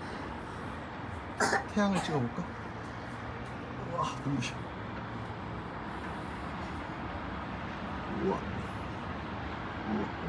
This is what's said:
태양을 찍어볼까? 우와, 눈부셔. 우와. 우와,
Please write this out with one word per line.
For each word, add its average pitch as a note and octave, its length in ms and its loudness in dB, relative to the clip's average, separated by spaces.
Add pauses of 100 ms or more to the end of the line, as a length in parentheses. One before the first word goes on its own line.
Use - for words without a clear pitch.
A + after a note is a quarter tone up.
(1700)
태양을 G3 300 8
찍어볼까? D3 400 4 (1500)
우와, - 220 2 (100)
눈부셔. C#3 280 4 (3750)
우와. F#3+ 140 6 (1500)
우와, G#3 160 4 (240)